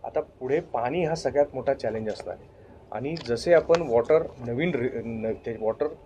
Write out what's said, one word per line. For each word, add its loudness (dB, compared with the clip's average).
आता -2
पुढे -2
पाणी -2
हा 0
सगळ्यात 2
मोठा 0
चॅलेंज -2
असणार -8
आहे. -20
आणि -4
जसे 2
आपण 6
वॉटर 4
नवीन 0
रि-, -2
न-, -4
ते -6
वॉटर 0